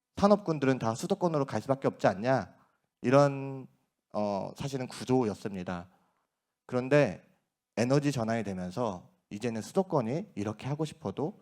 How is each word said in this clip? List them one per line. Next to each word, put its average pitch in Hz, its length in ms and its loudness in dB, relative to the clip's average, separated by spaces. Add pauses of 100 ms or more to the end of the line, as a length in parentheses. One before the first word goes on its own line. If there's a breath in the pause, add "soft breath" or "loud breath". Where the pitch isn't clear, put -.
(160)
산업군들은 160 600 4
다 113 160 0
수도권으로 170 500 0
갈 110 180 -4
수밖에 135 240 0
없지 - 200 0
않냐?" 117 460 0 (500 soft breath)
이런, 135 640 4 (460)
어, 101 440 -2
사실은 135 320 -6
구조였습니다. 98 1000 -2 (800)
그런데 127 560 2 (540)
에너지 139 360 2
전환이 113 320 -2
되면서 92 640 -6 (220)
이제는 110 320 -4
수도권이 160 720 -2
이렇게 107 320 -6
하고 147 180 -4
싶어도 143 580 -6